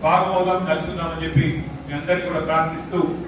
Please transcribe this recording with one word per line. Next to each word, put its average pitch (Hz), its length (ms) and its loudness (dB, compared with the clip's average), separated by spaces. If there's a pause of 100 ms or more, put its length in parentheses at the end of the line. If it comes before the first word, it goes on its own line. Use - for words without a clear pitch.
భాగమవుదాం, 185 540 4 (120)
కలిసి 160 220 0
ఉందామని 160 320 -4
చెప్పి 156 220 4 (380)
మీ 143 140 -8
అందరికీ 180 300 0
కూడా 160 200 -2
ప్రార్థిస్తూ 165 500 0 (280)